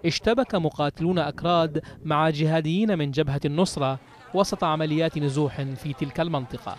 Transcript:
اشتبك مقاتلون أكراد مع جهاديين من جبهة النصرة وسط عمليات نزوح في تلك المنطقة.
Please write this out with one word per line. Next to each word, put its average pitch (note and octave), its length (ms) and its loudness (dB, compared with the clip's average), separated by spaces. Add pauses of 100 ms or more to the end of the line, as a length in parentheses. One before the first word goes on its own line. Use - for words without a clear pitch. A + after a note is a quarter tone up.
اشتبك A3+ 500 2
مقاتلون E3 640 0
أكراد D#3+ 640 0 (220)
مع D#3 240 4
جهاديين D#3+ 680 2
من D3 140 0
جبهة C#3 340 0
النصرة C#3+ 540 2 (340)
وسط F#3+ 300 2
عمليات D#3 540 0
نزوح C#3+ 440 0
في C3+ 320 -6
تلك C#3+ 260 -6
المنطقة. C#3+ 600 -4